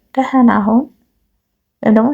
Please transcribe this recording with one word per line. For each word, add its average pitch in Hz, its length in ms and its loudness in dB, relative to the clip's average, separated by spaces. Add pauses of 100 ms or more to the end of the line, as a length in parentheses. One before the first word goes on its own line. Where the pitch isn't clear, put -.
(120)
ደህና 254 400 0 (100)
ሁን 220 200 0 (1000)
ወይም 214 100 2
ደግሞ 220 200 0